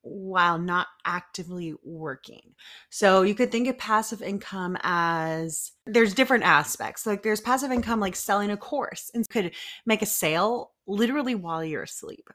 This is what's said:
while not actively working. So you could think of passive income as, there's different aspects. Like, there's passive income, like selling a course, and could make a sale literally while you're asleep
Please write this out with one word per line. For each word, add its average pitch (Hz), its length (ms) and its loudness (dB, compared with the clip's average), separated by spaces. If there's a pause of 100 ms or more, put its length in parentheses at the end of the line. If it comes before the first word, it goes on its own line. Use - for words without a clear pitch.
while 185 540 0
not 175 280 -2 (180)
actively 175 760 -8
working. - 720 -12 (360)
So 190 320 6
you 202 120 4
could 247 160 2
think 247 180 0
of 254 100 -4
passive 220 440 -2
income 190 600 -6
as, 165 920 -2 (140)
there's 220 280 6
different 254 300 4
aspects. - 640 2
Like, 202 160 -2
there's 214 180 0
passive 254 320 0
income, 226 280 0
like 190 140 -2
selling 208 360 0
a 202 60 -2
course, - 580 -8
and 233 140 -2
could 185 240 -2 (340)
make 220 160 2
a 202 40 0
sale 185 680 0 (140)
literally 240 480 0
while 165 300 -4
you're 151 200 -4
asleep - 500 -14